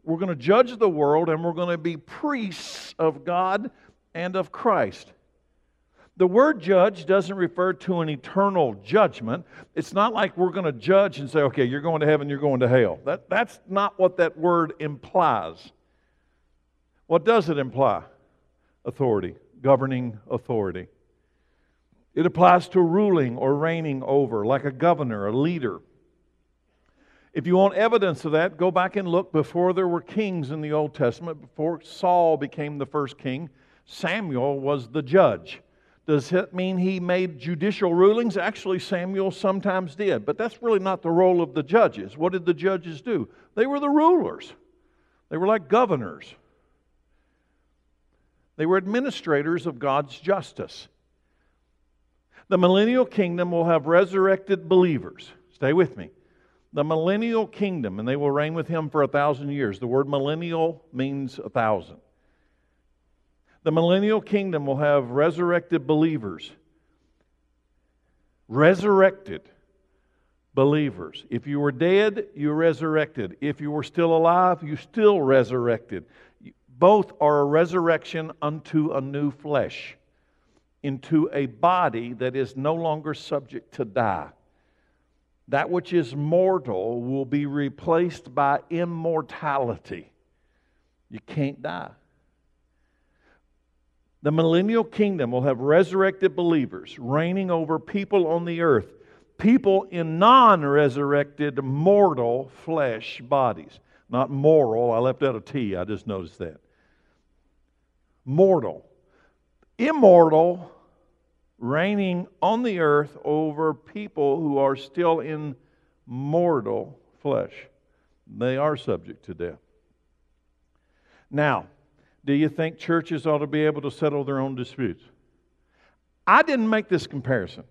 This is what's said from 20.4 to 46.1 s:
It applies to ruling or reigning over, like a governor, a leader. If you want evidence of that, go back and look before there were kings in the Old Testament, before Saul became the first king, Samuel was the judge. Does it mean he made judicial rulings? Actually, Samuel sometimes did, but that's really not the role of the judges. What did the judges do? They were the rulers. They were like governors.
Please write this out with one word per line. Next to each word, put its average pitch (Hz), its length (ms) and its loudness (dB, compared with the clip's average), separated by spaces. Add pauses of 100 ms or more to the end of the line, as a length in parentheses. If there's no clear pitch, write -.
It 160 120 0
applies 175 420 4
to 190 120 2
ruling 170 560 2
or 135 180 0
reigning 156 500 -4
over, 117 420 0
like 135 180 0
a 143 60 -2
governor, 127 560 0
a 110 100 -2
leader. 135 440 -2 (1500)
If 147 140 -6
you 180 100 4
want 196 180 4
evidence 202 500 2
of 151 80 -2
that, 160 240 0
go 180 140 2
back 185 240 -2
and 190 140 -4
look 180 240 -2
before 175 400 0
there 180 160 -2
were 170 120 -4
kings 175 520 -6
in 156 80 -8
the 151 120 -6
Old 151 220 -2
Testament, 151 460 -4
before 156 420 -6
Saul 175 540 2
became 147 420 -8
the 139 80 -6
first 139 320 -6
king, 131 320 -8 (340)
Samuel 143 760 -4
was 135 280 -4
the 147 140 -6
judge. 127 580 2 (460)
Does 143 260 0
it 180 220 -2
mean 185 240 -4
he 185 220 0
made 180 380 -2
judicial 170 540 -2
rulings? 202 440 4
Actually, 190 420 -4
Samuel 190 540 -4
sometimes 185 640 -2
did, 170 280 -2
but 147 140 -4
that's 226 240 -8
really 220 160 2
not 185 240 -4
the 165 80 -4
role 180 320 4
of 135 120 -6
the 151 80 -2
judges. 135 540 0
What 175 160 -2
did 175 140 -4
the 175 80 2
judges 170 460 -4
do? 185 280 -4 (280)
They 233 100 0
were 277 140 -4
the 285 80 -2
rulers. 302 640 2 (800)
They 156 80 -6
were 175 100 0
like 202 200 0
governors. 143 640 0 (2250)